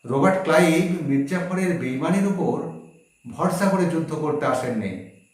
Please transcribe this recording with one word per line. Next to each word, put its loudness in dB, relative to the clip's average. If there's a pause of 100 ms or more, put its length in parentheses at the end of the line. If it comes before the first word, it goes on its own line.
রবার্ট 2
ক্লাইভ 4 (220)
মির্জাফরের -2
বেইমানির 0
উপর 0 (720)
ভরসা -2
করে 2
যুদ্ধ -2
করতে -2
আসেননি। -2 (420)